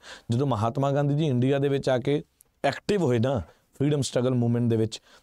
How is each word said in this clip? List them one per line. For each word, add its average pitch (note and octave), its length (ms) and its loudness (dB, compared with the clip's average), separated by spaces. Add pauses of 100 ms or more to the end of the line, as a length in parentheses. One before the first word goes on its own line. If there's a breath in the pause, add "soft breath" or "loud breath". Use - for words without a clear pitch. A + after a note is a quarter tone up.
(300 loud breath)
ਜਦੋਂ B2 160 0
ਮਹਾਤਮਾ A#2 440 0
ਗਾਂਧੀ C#3+ 240 0
ਜੀ D#3 120 0
ਇੰਡੀਆ C3 320 2
ਦੇ C#3+ 100 0
ਵਿੱਚ C#3 200 -2
ਆ C3 100 2
ਕੇ C#3+ 240 -2 (420)
ਐਕਟਿਵ - 380 -2
ਹੋਏ B2 160 2
ਨਾ C3 200 0 (400 soft breath)
ਫਰੀਡਮ C#3+ 240 0
ਸਟਰਗਲ B2+ 320 0
ਮੂਵਮੈਂਟ A#2+ 360 2
ਦੇ A2+ 60 2
ਵਿੱਚ, A2 260 -2 (200 soft breath)